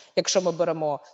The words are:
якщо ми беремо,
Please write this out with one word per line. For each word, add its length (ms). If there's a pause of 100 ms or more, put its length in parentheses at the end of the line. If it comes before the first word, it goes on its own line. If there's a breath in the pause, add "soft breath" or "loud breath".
(160 loud breath)
якщо 260
ми 100
беремо, 480 (140 loud breath)